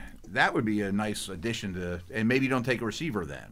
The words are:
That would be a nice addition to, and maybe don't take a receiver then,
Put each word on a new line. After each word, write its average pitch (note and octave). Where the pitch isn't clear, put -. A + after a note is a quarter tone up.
That D3+
would C#3+
be G#2+
a G2
nice G#2
addition G2
to, F2
and A2
maybe C3
don't B2+
take B2
a A#2
receiver A#2+
then, C#2